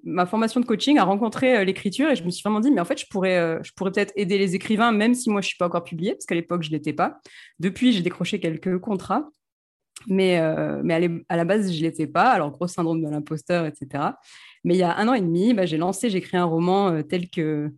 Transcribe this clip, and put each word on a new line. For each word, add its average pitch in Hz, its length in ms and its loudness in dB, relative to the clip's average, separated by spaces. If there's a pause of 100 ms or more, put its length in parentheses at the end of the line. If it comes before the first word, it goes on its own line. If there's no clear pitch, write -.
ma 175 240 0
formation 220 340 0
de 240 60 0
coaching 247 320 2
a 196 60 6
rencontré, 220 520 2
euh, 196 80 2
l'écriture 196 460 0
et 262 60 2
je 165 80 -6
me 180 60 -2
suis - 120 -8
vraiment 214 180 0
dit, « 247 120 4
Mais 208 80 2
en 175 40 2
fait, - 160 -4
je - 80 -10
pourrais, 185 300 0
euh, 165 240 0
je - 100 -16
pourrais 190 200 -4
peut-être 202 240 0
aider 196 200 0
les 196 200 0
écrivains, 220 340 2
même 220 240 2
si 247 160 -4
moi, 202 120 0
je 185 40 -4
suis - 100 -6
pas 180 100 0
encore 170 180 -2
publiée, 170 280 -4
parce - 140 -10
qu'à - 80 -4
l'époque, 170 300 -2
je 151 60 -8
l'étais 151 220 -4
pas. » 175 280 -2 (400)
Depuis, 196 320 2
j'ai 196 100 2
décroché 175 380 -4
quelques 175 380 -2
contrats. 196 500 -4 (800)
Mais, 185 320 4
euh, 156 440 0
mais 170 100 2
à 165 40 2
l'é-, 170 300 0
à - 80 -2
la 170 80 2
base, 190 280 2
je 156 80 -2
l'étais 160 280 -2
pas. 170 220 4
Alors, 170 200 2
gros 175 160 -6
syndrome 165 340 -2
de 156 80 -4
l'imposteur, 151 560 -4
et 151 100 -4
cetera. 147 440 -6 (460)
Mais 175 100 4
il 190 40 4
y 185 40 4
a 170 160 2
un 214 100 2
an 254 60 4
et 240 60 2
demi, 180 340 2
bah, 190 120 0
j'ai 156 120 -2
lancé, 190 320 -2
j'ai 185 100 0
créé 180 180 -2
un 180 60 4
roman, 180 460 2
euh, 160 120 0
tel 180 280 -4
que 151 480 -2